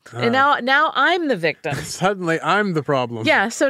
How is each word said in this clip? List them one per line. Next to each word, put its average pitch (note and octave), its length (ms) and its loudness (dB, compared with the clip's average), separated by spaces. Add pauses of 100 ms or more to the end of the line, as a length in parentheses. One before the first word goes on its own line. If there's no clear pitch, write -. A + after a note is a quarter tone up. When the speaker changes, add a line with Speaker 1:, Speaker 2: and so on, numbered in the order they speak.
(120)
Speaker 1:
and - 140 -4
Speaker 2:
Oh. A#3 40 2
Speaker 1:
now, C4+ 300 4
now C#4 360 2
I'm D#4+ 320 0
the B3+ 80 0
victim." D#3 400 -4
Speaker 2:
<laughs> C3+ 80 -8
Suddenly, F3+ 580 -2
I'm F#3+ 320 0
the D#3 80 0
problem. A#2+ 460 -2
Speaker 1:
Yeah, A#3 220 2
so C4+ 200 0